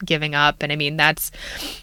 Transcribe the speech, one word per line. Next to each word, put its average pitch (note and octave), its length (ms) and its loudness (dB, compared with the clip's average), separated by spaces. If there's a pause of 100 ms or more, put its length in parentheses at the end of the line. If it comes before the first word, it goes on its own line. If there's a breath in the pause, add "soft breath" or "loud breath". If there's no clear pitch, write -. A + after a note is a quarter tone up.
giving D3+ 320 -2
up. D3 280 4
And D3 100 -2
I D3 40 -2
mean, D3+ 200 -2
that's D#3 340 2 (520 loud breath)